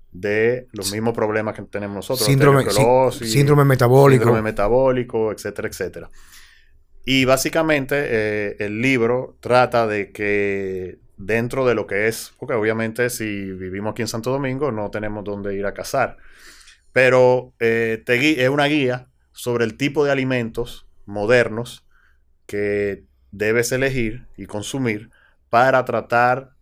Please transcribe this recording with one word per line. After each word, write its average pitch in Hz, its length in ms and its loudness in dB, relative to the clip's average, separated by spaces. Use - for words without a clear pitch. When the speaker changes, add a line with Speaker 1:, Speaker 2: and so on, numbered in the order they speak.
Speaker 1:
de 110 600 -2
los 98 160 -8
Speaker 2:
Sí. 101 60 -6
Speaker 1:
mismos 113 200 -2
problemas 107 400 -2
que 101 80 -14
tenemos 101 340 -10
nosotros, 117 300 -4
Speaker 2:
Síndrome, 139 360 6
sí, 110 60 -4
Speaker 1:
osteoporosis, 120 640 2
Speaker 2:
síndrome 143 320 4
metabólico. 131 600 6
Speaker 1:
síndrome 120 180 4
metabólico, 110 880 0
etcétera, 104 360 -8
etcétera. 85 420 -10
Y 131 200 2
básicamente, 147 720 2
eh, 104 500 -2
el 107 240 -6
libro 127 580 0
trata 120 460 2
de 104 260 -4
que 98 840 -4
dentro 117 500 -2
de 120 80 2
lo 104 120 -2
que 101 220 -2
es, - 300 -6
porque 131 160 -6
obviamente 113 560 -2
si 120 140 -8
vivimos 95 400 -8
aquí 117 100 -6
en 107 60 -4
Santo 113 220 -6
Domingo 135 420 -4
no 107 180 -6
tenemos 107 340 -8
dónde 101 320 -8
ir 101 100 -4
a 98 80 -6
cazar, 113 420 -4
pero, 127 680 4
eh, 113 460 0
te 123 140 2
gui-, 156 180 2
es 131 100 2
una 143 160 0
guía 135 440 -2
sobre 120 320 -4
el 110 120 -4
tipo 143 280 0
de 143 80 2
alimentos 123 720 -4
modernos 110 800 0
que 101 580 -4
debes 110 420 0
elegir 127 540 -2
y 95 100 -14
consumir 107 640 -6
para 127 340 4
tratar 120 760 0